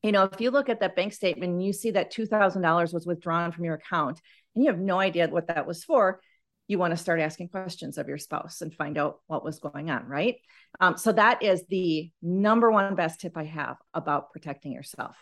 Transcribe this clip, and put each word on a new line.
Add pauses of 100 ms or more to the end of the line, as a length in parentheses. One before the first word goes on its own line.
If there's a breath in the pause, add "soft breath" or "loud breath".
You
know,
if
you
look
at
that
bank
statement
and
you
see
that
two
thousand
dollars
was
withdrawn
from
your
account (360 soft breath)
and
you
have
no
idea
what
that
was
for, (460 soft breath)
you
wanna
start
asking
questions
of
your
spouse
and
find
out
what
was
going
on,
right? (420 soft breath)
Um,
so
that
is
the (100)
number
one
best
tip
I
have (160)
about
protecting
yourself.